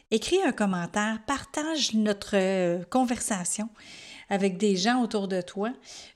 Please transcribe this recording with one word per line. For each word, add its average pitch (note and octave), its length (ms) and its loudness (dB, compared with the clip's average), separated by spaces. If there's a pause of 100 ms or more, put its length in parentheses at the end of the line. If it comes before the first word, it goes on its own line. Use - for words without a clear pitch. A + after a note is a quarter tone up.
(100)
écris C#4 320 4
un D4+ 80 4
commentaire, G#3 760 0
partage D4 720 -2
notre, G#3 420 0
euh, F#3 500 2
conversation A3+ 800 -2 (600)
avec G3 300 0
des G3+ 160 4
gens A#3 260 2
autour G#3+ 280 -2
de F#3 120 -2
toi, G3 320 -6 (440)